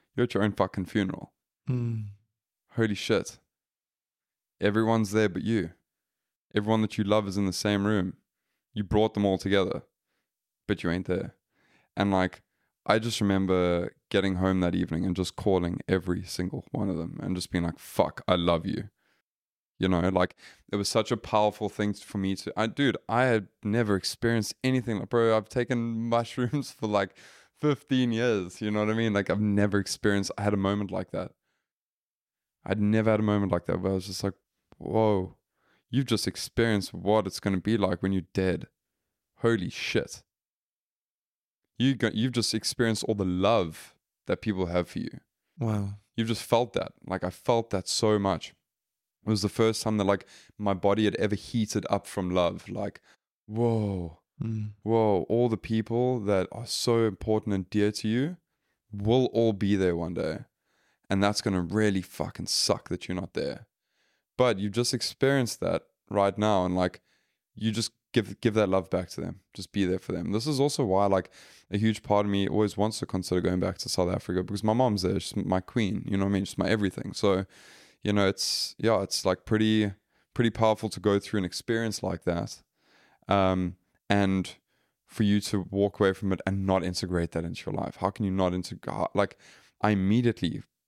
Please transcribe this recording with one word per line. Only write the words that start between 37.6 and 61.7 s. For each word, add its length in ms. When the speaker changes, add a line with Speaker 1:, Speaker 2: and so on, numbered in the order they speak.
Speaker 1:
be 180
like 240
when 100
you're 100
dead. 340
Holy 320
shit." 520
You 160
go, 180
you've 200
just 220
experienced 500
all 100
the 120
love 680
that 140
people 260
have 220
for 100
you. 220
Speaker 2:
Wow. 380
Speaker 1:
You've 120
just 140
felt 300
that. 200
Like, 160
I 60
felt 400
that 180
so 320
much. 360
It 20
was 140
the 80
first 320
time 160
that, 60
like, 200
my 160
body 320
had 120
ever 180
heated 560
up 160
from 240
love. 400
Like, 320
whoa, 760
Speaker 2:
Mm. 300
Speaker 1:
whoa, 440
all 200
the 100
people 640
that 320
are 140
so 400
important 480
and 140
dear 240
to 160
you 280
will 340
all 260
be 240
there 200
one 180
day. 300
And 120
that's 200
gonna 180
really 420